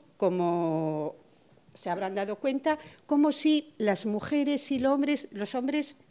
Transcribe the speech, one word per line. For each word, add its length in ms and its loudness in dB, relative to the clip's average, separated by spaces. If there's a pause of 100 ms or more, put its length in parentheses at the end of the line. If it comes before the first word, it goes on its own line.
(160)
como 1000 0 (560)
se 160 -10
habrán 260 -4
dado 220 -4
cuenta, 420 0 (280)
como 260 4
si 440 2
las 280 0
mujeres 640 0
y 80 0
los 140 2
hombres, 380 0
los 220 -6
hombres 440 -4 (140)